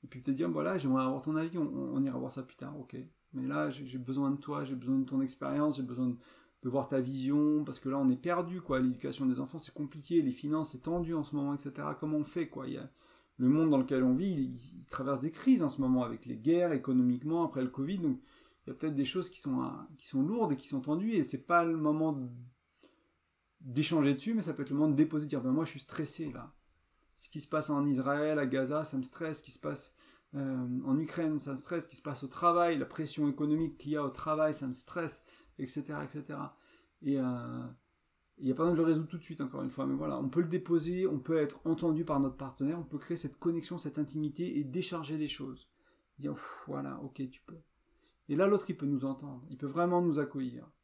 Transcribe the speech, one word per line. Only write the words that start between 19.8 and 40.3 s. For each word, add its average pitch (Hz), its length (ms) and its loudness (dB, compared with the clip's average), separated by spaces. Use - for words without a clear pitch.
qui - 100 -18
sont 131 140 0
lourdes 202 320 2
et 131 40 0
qui - 100 -12
sont 139 140 -2
tendues, 170 320 0
et 175 100 4
c'est - 240 -4
pas 170 180 6
le 165 120 2
moment 151 520 2
d'échanger 143 520 2
dessus, 220 220 -2
mais 214 80 0
ça 156 100 -4
peut - 80 -6
être 131 80 -6
le 135 60 -2
moment 151 160 4
de 139 40 4
déposer, 151 300 4
de 139 40 -8
dire, 135 120 -2
ben 131 100 0
moi 156 140 2
je - 60 -10
suis 139 80 -12
stressé 151 520 -8
là. 120 220 -14
Ce - 120 -20
qui 156 100 -10
se - 80 -16
passe 151 220 0
en 143 160 4
Israël, 143 540 2
à 143 60 2
Gaza, 135 380 2
ça 147 140 -4
me 127 60 -2
stresse, 156 360 -6
ce - 40 -16
qui - 80 -16
se - 80 -14
passe, - 360 -8
euh, 131 320 -2
en 135 140 4
Ukraine, 156 400 -2
ça 139 120 -8
me 135 40 -4
stresse, 160 300 -6
ce - 40 -20
qui - 60 -18
se - 60 -16
passe 139 220 -8
au 135 40 -8
travail, 170 500 4
la 131 80 0
pression 147 440 -2
économique 151 480 0
qu'il 147 160 -4
y - 20 0
a 147 80 0
au 135 60 0
travail, 156 440 0
ça 143 140 -6
me 123 60 -4
stresse, - 500 -8
et 135 100 -6
cetera, 147 360 -6
et 139 60 -10
cetera. 147 480 -10
Et, 139 160 2
euh, 123 460 -2
il - 60 -12
n'y 131 80 2
a - 20 2
pas 151 100 2
besoin 175 120 4
de 160 60 4
le 165 40 6
résoudre 160 220 4
tout 175 100 -10
de 156 60 -10
suite, 156 160 -12
encore 139 220 -6
une 135 80 -4
fois, 135 160 -4
mais 135 100 0
voilà, 147 240 -2
on 139 80 0
peut 165 140 2